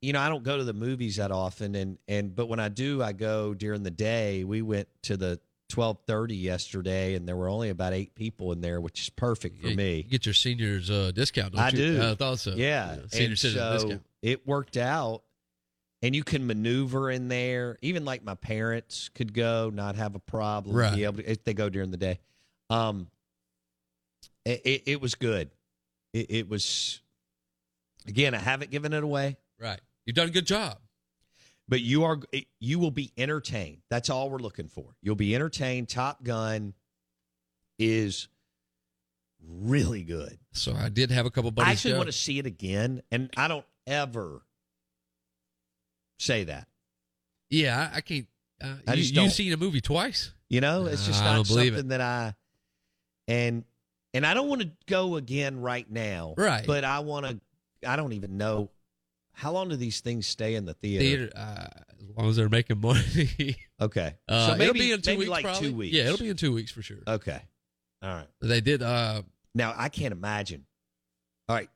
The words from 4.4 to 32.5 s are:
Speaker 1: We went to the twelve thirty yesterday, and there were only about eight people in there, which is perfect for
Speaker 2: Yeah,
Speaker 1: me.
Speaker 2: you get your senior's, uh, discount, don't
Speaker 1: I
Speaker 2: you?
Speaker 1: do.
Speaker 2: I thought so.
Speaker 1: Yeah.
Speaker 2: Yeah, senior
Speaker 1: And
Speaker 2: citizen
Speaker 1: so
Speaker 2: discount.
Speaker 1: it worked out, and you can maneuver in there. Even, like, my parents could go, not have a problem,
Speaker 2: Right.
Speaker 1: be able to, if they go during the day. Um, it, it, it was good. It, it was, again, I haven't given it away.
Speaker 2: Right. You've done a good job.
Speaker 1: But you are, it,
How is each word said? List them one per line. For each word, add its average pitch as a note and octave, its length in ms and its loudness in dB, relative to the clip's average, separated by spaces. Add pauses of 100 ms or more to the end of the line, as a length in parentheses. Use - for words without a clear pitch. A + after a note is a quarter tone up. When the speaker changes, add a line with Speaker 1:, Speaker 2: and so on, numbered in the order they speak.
Speaker 1:
We G#2+ 180 -2
went G#2+ 280 -2 (140)
to G#2 120 -2
the F2+ 240 -2 (300)
twelve A2+ 360 0
thirty A2 300 0
yesterday, F#2 800 0
and F2 100 -4
there F2+ 120 -4
were F2+ 100 0
only G#2+ 220 0
about F#2 240 -2
eight F#2+ 200 -4
people A2 380 -4
in F2 80 -2
there, E2+ 220 -2
which E2 200 -6
is - 80 -6
perfect - 520 -2
for - 80 -2
Speaker 2:
Yeah, G#2+ 60 2
Speaker 1:
me. F#2+ 200 2
Speaker 2:
you D#2 80 -2
get B2 220 -2
your G#2 80 0
senior's, G2+ 580 2
uh, G2 240 2
discount, G2 380 0
don't G#2 100 2
Speaker 1:
I B2+ 60 6
Speaker 2:
you? C3 80 2
Speaker 1:
do. D3 260 2
Speaker 2:
I A2 120 2
thought C3 240 -2
so. G2+ 120 -4
Speaker 1:
Yeah. A2+ 460 -2
Speaker 2:
Yeah, C#2 100 -12
senior A2+ 220 2
Speaker 1:
And G#2+ 100 0
Speaker 2:
citizen A#2 220 2
Speaker 1:
so A2+ 120 0
Speaker 2:
discount. G#2+ 280 -2 (200)
Speaker 1:
it B2 240 0
worked C#3 300 -2
out, B2 480 -2 (760)
and B2+ 120 2
you D3 120 0
can C3+ 200 0
maneuver B2+ 640 2
in B2+ 200 -4
there. B2 520 -2
Even, D#3+ 220 -2
like, C3 220 -6
my G2+ 100 -6
parents A2+ 800 -4
could G#2+ 180 -4
go, A#2 400 2
not G2+ 220 -4
have G#2 200 -4
a G2 40 -8
problem, G#2 560 -2
Speaker 2:
Right. A2+ 180 4
Speaker 1:
be G#2 120 2
able G#2 180 -4
to, - 80 -2
if A2 140 -2
they A2+ 80 0
go G#2 160 0
during F#2+ 220 -2
the F#2 60 -6
day. F2+ 220 -2 (500)
Um, G#2+ 380 0 (1400)
it, A#2+ 220 -2
it, C3+ 200 2
it C#3 160 0
was B2 140 -2
good. G2+ 340 0 (640)
It, A2+ 180 -2
it G#2+ 200 -2
was, - 500 -2 (1040)
again, B2 300 2
I G#2 40 -2
haven't C3 300 -2
given D3 220 -4
it D3+ 100 0
away. C#3 360 -2 (200)
Speaker 2:
Right. A2+ 220 -8 (260)
You've A#2 120 -2
done E3+ 100 2
a E3+ 40 -4
good F3 140 2
job. F#3+ 340 -2 (880)
Speaker 1:
But B2+ 100 4
you B2+ 240 4
are, D#3+ 160 2 (140)
it, C3+ 140 -4 (120)